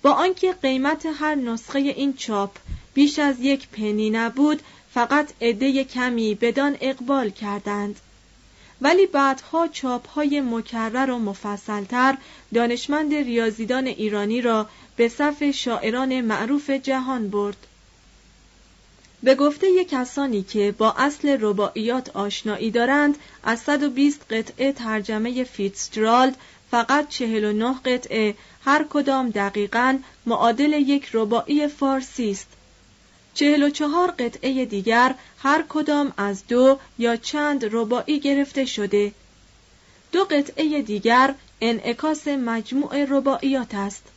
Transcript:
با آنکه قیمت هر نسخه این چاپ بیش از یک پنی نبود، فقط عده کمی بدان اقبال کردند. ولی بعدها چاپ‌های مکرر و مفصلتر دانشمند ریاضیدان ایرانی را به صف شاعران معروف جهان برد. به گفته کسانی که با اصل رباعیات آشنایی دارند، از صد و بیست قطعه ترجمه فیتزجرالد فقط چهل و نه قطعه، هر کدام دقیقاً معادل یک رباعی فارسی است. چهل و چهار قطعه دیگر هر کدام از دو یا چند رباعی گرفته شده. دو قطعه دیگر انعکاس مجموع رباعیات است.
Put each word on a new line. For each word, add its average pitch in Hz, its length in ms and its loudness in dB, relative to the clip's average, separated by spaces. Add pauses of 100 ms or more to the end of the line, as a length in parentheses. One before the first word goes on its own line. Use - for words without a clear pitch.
با 285 100 6
آنکه 370 420 0
قیمت 277 520 -2 (140)
هر 302 160 -2
نسخه 240 440 -4
این 277 340 -2
چاپ 202 440 -4 (360)
بیش 294 260 4
از 277 200 0
یک 269 280 0
پنی 214 420 -2
نبود، 262 520 0 (320)
فقط 277 360 2 (120)
عده 254 420 0
کمی 240 520 -2
بدان 269 460 0
اقبال 262 480 -2
کردند. 208 720 -6 (800)
ولی 349 240 4
بعدها 277 640 0
چاپ‌های 285 760 -4
مکرر 233 680 -4
و 247 80 -4
مفصلتر 208 1000 -2 (360)
دانشمند 247 600 0
ریاضیدان 233 760 -2
ایرانی 214 540 -2
را 220 280 0 (260)
به 233 140 2
صف 294 420 -2
شاعران 254 680 -2
معروف 226 480 -2
جهان 262 600 -2
برد. 202 380 -4 (1600)
به 262 120 6
گفته 359 480 4
کسانی 254 600 -2
که 208 340 -2
با 220 200 4
اصل 285 440 0
رباعیات 214 760 -2
آشنایی 202 560 -4
دارند، 285 460 2 (260)
از 233 160 -2
صد 294 240 0
و 285 60 0
بیست 285 400 2
قطعه 226 420 -2
ترجمه 226 720 -4
فیتزجرالد 226 960 2 (340)
فقط 269 380 2
چهل 220 340 -2
و 208 100 0
نه 233 220 0 (100)
قطعه، 226 500 0 (300)
هر 302 240 2
کدام 269 400 0
دقیقاً 208 680 0 (280)
معادل 233 480 2
یک 285 400 2
رباعی 233 540 0
فارسی 269 640 -2
است. - 160 -8 (840)
چهل 294 300 4
و 294 60 4
چهار 311 420 0
قطعه 254 540 -2
دیگر 226 500 2 (220)
هر 302 320 2
کدام 294 480 0
از 202 300 -4
دو 262 320 6 (180)
یا 233 180 0
چند 269 600 -2
رباعی 240 440 0
گرفته 277 460 0
شده. 208 460 0 (1000)
دو 381 140 2
قطعه 294 560 -2
دیگر 233 540 2 (260)
انعکاس 240 640 -2
مجموع 262 800 -2
رباعیات 269 720 0
است. 202 280 -6 (140)